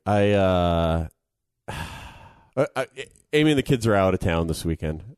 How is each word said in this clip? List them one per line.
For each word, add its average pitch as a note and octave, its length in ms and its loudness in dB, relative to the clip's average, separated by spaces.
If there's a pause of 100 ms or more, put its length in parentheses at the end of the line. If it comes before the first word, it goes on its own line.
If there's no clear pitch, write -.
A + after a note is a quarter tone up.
I, G2+ 260 2
uh, E2+ 760 0 (280)
<sighs> - 320 -20
I, - 1080 -8
I, C3 120 -4 (460)
Amy D3+ 180 4
and C#3+ 60 2
the C3 60 2
kids A#2+ 220 0
are A2+ 100 4
out F#2+ 180 4
of F#2 80 0
town E2 260 0
this D#2 160 -4
weekend, D#2+ 400 -4 (140)